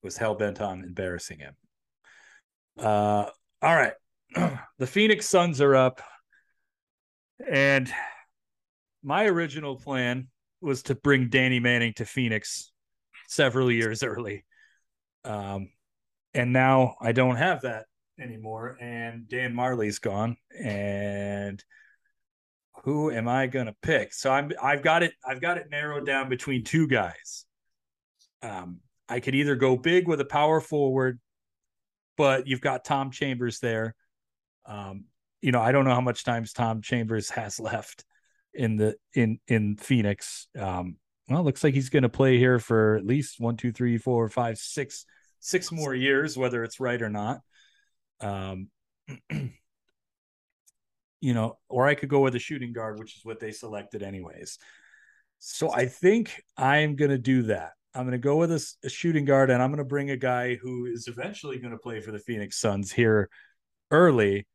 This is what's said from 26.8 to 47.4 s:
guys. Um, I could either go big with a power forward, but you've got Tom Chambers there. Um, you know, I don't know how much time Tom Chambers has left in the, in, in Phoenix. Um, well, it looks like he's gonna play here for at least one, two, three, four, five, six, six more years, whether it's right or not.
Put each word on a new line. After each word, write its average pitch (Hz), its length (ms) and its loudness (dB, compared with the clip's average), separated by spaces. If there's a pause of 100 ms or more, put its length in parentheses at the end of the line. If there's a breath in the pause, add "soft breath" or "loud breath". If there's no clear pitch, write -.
guys. 101 560 -2 (960)
Um, 90 360 -12 (280)
I 123 140 -4
could 131 140 -2
either 143 200 2
go 127 220 4
big 170 320 4
with 147 140 2
a - 20 -8
power 151 380 2
forward, 131 580 0 (960)
but 135 300 4
you've 131 160 -2
got 131 240 -2
Tom 135 240 0
Chambers 123 500 -4
there. 113 340 -2 (680)
Um, 98 400 -12 (380)
you 131 100 2
know, 123 80 4
I 113 120 2
don't 139 120 4
know 131 100 4
how 120 60 2
much 123 240 -2
time 117 220 -2
Tom 113 340 -2
Chambers 113 480 -2
has 107 320 -8
left 110 420 -8 (540)
in 110 200 0
the, 107 180 2 (180)
in, 113 360 2
in 104 280 2
Phoenix. - 680 -2 (100)
Um, 92 380 -6 (340)
well, 143 120 0
it - 20 2
looks 143 220 0
like 143 100 4
he's 131 160 -2
gonna 131 180 4
play 131 300 6
here 127 220 6
for 110 340 4
at 104 100 -2
least 127 360 -2
one, 117 160 -2
two, 120 160 -4
three, 120 260 0
four, 117 300 0
five, 117 300 -4
six, - 460 -10 (360 soft breath)
six - 320 -2
more 151 200 -4
years, 135 440 2
whether 123 260 -2
it's 117 160 -8
right 120 240 -2
or 110 80 -2
not. 107 300 -4 (800 soft breath)